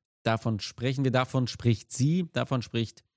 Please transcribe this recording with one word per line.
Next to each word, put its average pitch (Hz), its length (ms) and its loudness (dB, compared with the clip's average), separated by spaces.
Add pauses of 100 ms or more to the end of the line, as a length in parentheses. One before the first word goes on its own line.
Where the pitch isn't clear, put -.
(240)
Davon 113 340 0
sprechen 131 460 -4
wir, 131 80 2
davon 127 340 2
spricht - 460 0
sie, 165 400 2
davon 123 280 -2
spricht - 440 -4 (120)